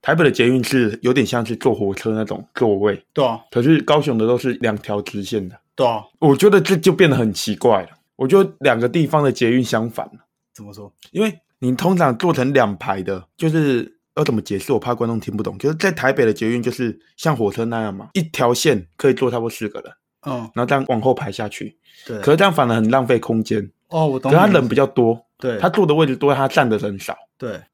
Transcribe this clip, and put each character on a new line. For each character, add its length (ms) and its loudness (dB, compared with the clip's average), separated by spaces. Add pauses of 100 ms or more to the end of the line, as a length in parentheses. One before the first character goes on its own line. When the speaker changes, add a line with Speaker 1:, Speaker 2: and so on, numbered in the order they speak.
Speaker 1:
台 120 -2
北 120 2
的 40 6
捷 200 2
运 120 2
是 400 0
有 120 0
点 120 2
像 200 -4
是 100 -6
坐 180 0
火 200 -4
车 180 -6
那 140 -2
种 280 -12
座 220 0
位。 260 -2 (120)
Speaker 2:
对 100 0
啊。 160 -2 (120)
Speaker 1:
可 120 0
是 200 4
高 180 2
雄 160 -2
的 100 0
都 100 2
是 180 -2
两 220 -4
条 240 -6
直 220 -10
线 240 -6
的。 80 -18 (220)
Speaker 2:
对 100 2
啊。 160 -2 (160)
Speaker 1:
我 160 6
觉 140 4
得 100 6
这 160 0
就 160 2
变 180 4
得 60 4
很 180 0
奇 220 -6
怪 280 2
了。 60 -14 (280)
我 80 -2
觉 160 6
得 80 2 (120)
两 180 2
个 80 0
地 180 0
方 160 2
的 80 2
捷 220 0
运 100 2
相 280 -2
反 160 -10
了。 80 -20 (400)
Speaker 2:
怎 100 -20
么 100 -20
说？ 160 -20 (220)
Speaker 1:
因 100 -4
为 160 -2 (220)
你 160 -2
通 220 0
常 200 2
做 140 0
成 220 0
两 240 4
排 260 -6
的， 180 -6 (140)
就 140 -2
是 480 0 (180)
要 80 0
怎 100 0
么 80 0
解 160 -6
释？ 140 -4
我 80 2
怕 160 -2
观 100 -4
众 140 -4
听 160 -10
不 80 -4
懂。 140 -8
就 100 -4
是 80 -2
在 160 -2
台 220 0
北 120 2
的 60 2
捷 180 -2
运 140 -2
就 80 -2
是 260 -6 (200)
像 180 -2
火 160 0
车 140 -4
那 160 -4
样 120 -6
嘛， 200 -14
一 80 -2
条 320 0
线 420 0
可 140 0
以 40 2
坐 160 -2
差 80 -4
不 40 -4
多 80 -6
四 180 -8
个 140 -10
人。 100 -20 (360)
Speaker 2:
嗯。 260 -10
Speaker 1:
然 120 -2
后 0 -
这 80 -2
样 140 -2
往 140 -2
后 120 2
排 160 -4
下 200 -8
去。 260 -14 (320)
Speaker 2:
对。 120 -10
Speaker 1:
可 120 2
是 60 4
这 80 4
样 80 2
反 180 2
而 40 2
很 140 2
浪 160 2
费 140 2
空 240 -2
间。 260 -4 (200)
Speaker 2:
哦， 180 0
我 100 -2
懂 140 -2
你 20 6
意 40 6
思。 80 6
Speaker 1:
可 20 4
是 60 4
他 60 6
人 100 0
比 80 0
较 100 4
多。 340 2 (160)
Speaker 2:
对。 200 -4
Speaker 1:
他 100 0
坐 180 2
的 80 2
位 120 4
置 100 -2
多， 180 2
他 140 0
站 220 2
的 80 2
人 200 -6
少。 200 -12 (200)
Speaker 2:
对。 220 -10 (140)